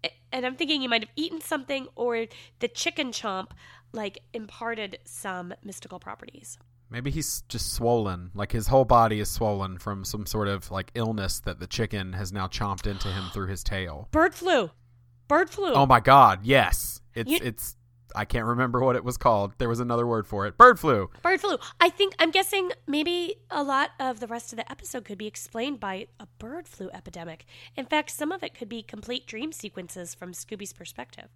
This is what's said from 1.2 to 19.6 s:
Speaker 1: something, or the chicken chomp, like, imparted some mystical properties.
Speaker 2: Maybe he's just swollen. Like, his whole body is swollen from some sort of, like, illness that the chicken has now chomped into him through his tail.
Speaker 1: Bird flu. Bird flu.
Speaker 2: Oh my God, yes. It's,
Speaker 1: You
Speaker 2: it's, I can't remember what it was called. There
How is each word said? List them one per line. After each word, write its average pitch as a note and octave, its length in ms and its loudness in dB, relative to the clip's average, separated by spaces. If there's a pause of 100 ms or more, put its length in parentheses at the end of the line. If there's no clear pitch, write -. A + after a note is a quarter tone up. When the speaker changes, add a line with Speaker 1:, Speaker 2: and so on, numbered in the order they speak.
Speaker 1:
something, C4+ 540 -4
or A#3 320 -2 (320)
the A#3+ 80 -2
chicken C#4 440 -2
chomp, G3 380 -6 (440)
like, G#3 260 -8 (140)
imparted A3 720 -8
some F3+ 480 -8 (100)
mystical F#3 360 -14
properties. - 580 -16 (320)
Speaker 2:
Maybe B2 220 -6
he's D3+ 380 -4
just - 240 -4
swollen. G2+ 640 0
Like, G2+ 160 -4
his A2+ 160 0
whole C3+ 180 8
body A2+ 340 6
is G2+ 100 0
swollen G2 500 0
from G2 260 -6
some G#2 200 -6
sort G#2 220 -2
of, G2 240 -4
like, F#2+ 240 -6
illness A2 460 -2
that - 180 -6
the - 80 -8
chicken G2 460 -4
has F#2+ 180 -6
now G2 160 -4
chomped G2 400 -4
into G2 220 -2
him F#2 240 -4
through F#2+ 140 -4
his G2 160 -6
tail. F2 480 -4
Speaker 1:
Bird D#4+ 240 4
flu. D4+ 360 0 (560)
Bird - 220 4
flu. F#4 240 -4
Speaker 2:
Oh C#3 120 6
my B2+ 140 8
God, A2 460 8
yes. A#2+ 560 2 (120)
It's, A#3 180 -4
Speaker 1:
You F4 100 2
Speaker 2:
it's, - 340 -6 (400)
I G#2 80 -2
can't A2+ 220 -2
remember A#2+ 340 2
what B2+ 160 4
it A#2+ 80 0
was B2 140 -4
called. G2+ 400 4
There B2 100 0